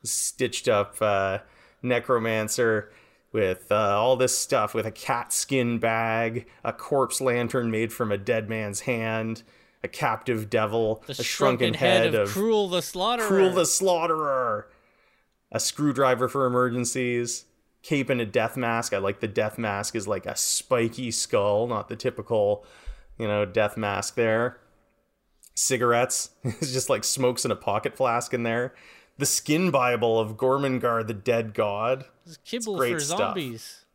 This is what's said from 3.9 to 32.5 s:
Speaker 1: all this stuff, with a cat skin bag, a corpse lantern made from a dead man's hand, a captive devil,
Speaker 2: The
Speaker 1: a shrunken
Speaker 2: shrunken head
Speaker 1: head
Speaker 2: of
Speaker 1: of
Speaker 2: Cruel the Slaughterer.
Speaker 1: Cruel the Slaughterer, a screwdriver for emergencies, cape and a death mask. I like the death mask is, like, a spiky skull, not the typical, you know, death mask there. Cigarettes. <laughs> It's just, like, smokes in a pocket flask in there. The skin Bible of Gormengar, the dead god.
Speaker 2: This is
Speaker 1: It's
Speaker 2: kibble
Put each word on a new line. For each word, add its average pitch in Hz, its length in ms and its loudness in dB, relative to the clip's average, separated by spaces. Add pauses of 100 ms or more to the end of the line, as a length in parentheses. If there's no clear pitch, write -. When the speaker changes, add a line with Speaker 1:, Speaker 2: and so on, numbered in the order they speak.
Speaker 1:
all 127 160 4
this 123 220 2
stuff, 110 360 0
with 110 140 -2
a 104 40 -6
cat - 400 -4
skin 120 480 0
bag, 113 680 0 (160)
a 113 100 -4
corpse - 480 0
lantern 120 480 0
made 110 240 -2
from 110 180 -2
a 101 60 0
dead 104 320 -2
man's 107 320 -4
hand, 113 600 -4 (400)
a 123 40 -6
captive 110 640 -4
devil, 110 580 0
Speaker 2:
The - 60 -12
Speaker 1:
a - 20 -8
shrunken 120 100 -4
Speaker 2:
shrunken 123 480 2
head 113 320 4
Speaker 1:
head 117 100 2
Speaker 2:
of 107 60 4
Speaker 1:
of 101 80 0
Speaker 2:
Cruel 202 400 0
the 175 120 0
Slaughterer. 220 460 -2
Speaker 1:
Cruel 190 220 6
the 180 160 4
Slaughterer, 156 1040 0 (840)
a 113 80 -2
screwdriver 131 680 2
for 139 160 0
emergencies, 123 1000 0 (380)
cape 139 280 -2
and 123 120 2
a 113 40 -2
death 110 300 0
mask. 117 380 -2
I 98 60 0
like 98 200 -2
the - 80 -4
death 107 300 0
mask 104 360 -4
is, 101 140 -4
like, 98 180 -2
a - 120 -6
spiky 117 720 -2
skull, 104 560 2
not 110 220 -4
the 117 80 -8
typical, 104 680 0 (540)
you 113 80 -4
know, 104 160 0
death 104 320 0
mask 101 400 -2
there. 117 420 0 (960)
Cigarettes. 120 840 2
<laughs> - 100 -20
It's 131 260 -4
just, 131 180 -4
like, 110 140 0
smokes 127 400 0
in 120 80 0
a 101 60 0
pocket - 400 -4
flask 120 360 0
in 117 100 -2
there. 117 300 -2 (440)
The 139 80 -2
skin 170 440 0
Bible 120 480 2
of 110 200 0
Gormengar, 127 680 2
the 110 80 -6
dead 113 400 -2
god. 113 520 -2 (180)
Speaker 2:
This 165 140 -20
is - 40 -20
Speaker 1:
It's - 80 -20
Speaker 2:
kibble 220 280 -4